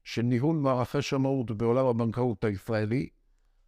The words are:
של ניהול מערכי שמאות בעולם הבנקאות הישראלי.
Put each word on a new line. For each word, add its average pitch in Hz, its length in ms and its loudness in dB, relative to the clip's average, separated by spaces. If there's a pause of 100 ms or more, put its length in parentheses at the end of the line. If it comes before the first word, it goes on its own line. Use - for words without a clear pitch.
של - 180 -4
ניהול 127 340 2
מערכי 135 460 0
שמאות 135 480 0
בעולם 117 360 2
הבנקאות 117 580 0
הישראלי. 107 640 -2 (600)